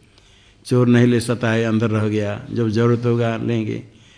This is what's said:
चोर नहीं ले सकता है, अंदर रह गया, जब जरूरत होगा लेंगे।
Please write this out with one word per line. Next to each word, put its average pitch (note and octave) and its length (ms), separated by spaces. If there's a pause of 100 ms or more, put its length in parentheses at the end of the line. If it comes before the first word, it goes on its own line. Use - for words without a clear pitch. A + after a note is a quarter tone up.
(640)
चोर B2 220
नहीं A#2+ 200
ले A#2+ 120
सकता A#2 320
है, A2+ 140
अंदर A2+ 240
रह G#2+ 180
गया, G#2 340 (100)
जब A2+ 180
जरूरत A#2 360
होगा A#2 320
लेंगे। A2+ 460 (340)